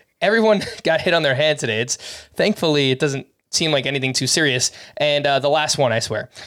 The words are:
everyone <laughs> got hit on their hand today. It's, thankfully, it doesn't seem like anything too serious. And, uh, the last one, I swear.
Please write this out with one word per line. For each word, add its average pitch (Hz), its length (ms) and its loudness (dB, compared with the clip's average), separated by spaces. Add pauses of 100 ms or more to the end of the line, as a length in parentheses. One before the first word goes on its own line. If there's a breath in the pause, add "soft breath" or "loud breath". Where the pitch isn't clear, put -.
(200 loud breath)
everyone 214 440 2 (100)
<laughs> - 100 -18
got 160 160 2
hit 175 140 0
on 165 100 2
their 135 120 2
hand 151 240 2
today. 110 200 -2
It's, 123 160 -2 (400 loud breath)
thankfully, 147 560 2
it 131 80 0
doesn't 139 260 -2 (260)
seem 160 200 0
like 135 140 0
anything 135 260 -2
too 127 160 -2
serious. 135 460 0 (240 loud breath)
And, 147 280 0
uh, 139 140 2
the 143 100 0
last 151 280 0
one, 131 160 2
I 113 60 0
swear. 110 300 -6 (180 loud breath)